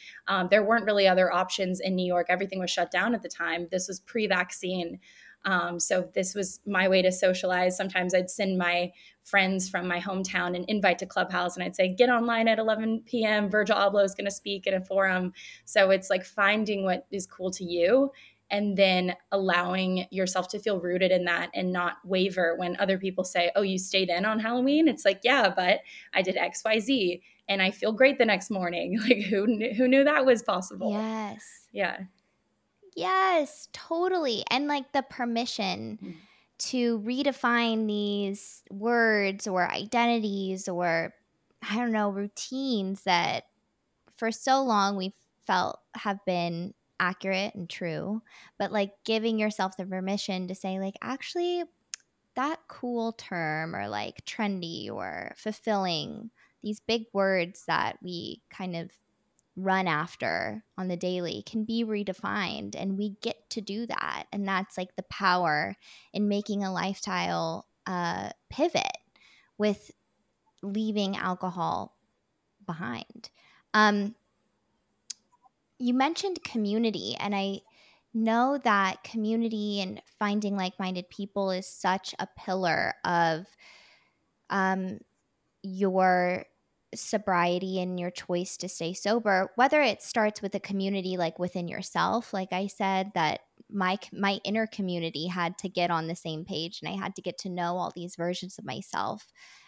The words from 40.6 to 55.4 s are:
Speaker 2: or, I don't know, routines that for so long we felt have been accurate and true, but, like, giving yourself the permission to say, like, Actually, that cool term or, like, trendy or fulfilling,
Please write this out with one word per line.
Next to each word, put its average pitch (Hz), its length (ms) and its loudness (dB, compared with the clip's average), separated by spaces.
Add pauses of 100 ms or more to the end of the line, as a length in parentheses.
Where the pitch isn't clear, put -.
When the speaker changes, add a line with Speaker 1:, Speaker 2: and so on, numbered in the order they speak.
Speaker 2:
or, 170 460 0 (480)
I 202 140 -4
don't 240 160 0
know, 208 180 2
routines 202 920 -4
that 175 400 2 (720)
for 226 160 -2
so 269 300 2
long 208 340 2
we 190 180 -4 (320)
felt - 340 0 (140)
have 202 320 -6
been 175 480 -2 (260)
accurate 190 540 -4
and 180 160 -10
true, 175 520 -6 (360)
but, 202 140 -4
like, 202 200 0 (120)
giving 220 340 0
yourself 208 380 0
the 185 100 -6
permission 185 640 -4
to 185 60 -6
say, 190 260 -6
like, 190 220 -6
Actually, 349 600 -4 (720)
that 208 320 -2
cool 233 440 -6
term 160 640 -6
or, 101 120 -6
like, 104 380 -8
trendy 175 640 -6
or 95 460 -8
fulfilling, 196 960 -4 (320)